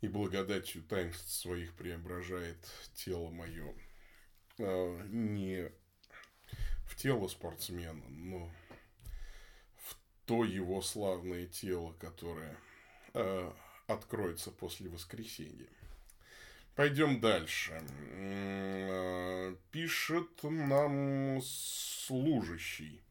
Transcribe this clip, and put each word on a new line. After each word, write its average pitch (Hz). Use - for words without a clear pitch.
И 104
благодатью 95
таинств 87
своих 87
преображает 87
тело 85
моё, 82
а, 90
не 98
в -
тело 120
спортсмена, 85
но 85
в -
то 117
его 95
славное 90
тело, 87
которое, 82
а, 95
откроется 107
после 92
воскресения. 85
Пойдём 143
дальше. 92
М, 95
а, 92
пишет 165
нам 139
служащий. 107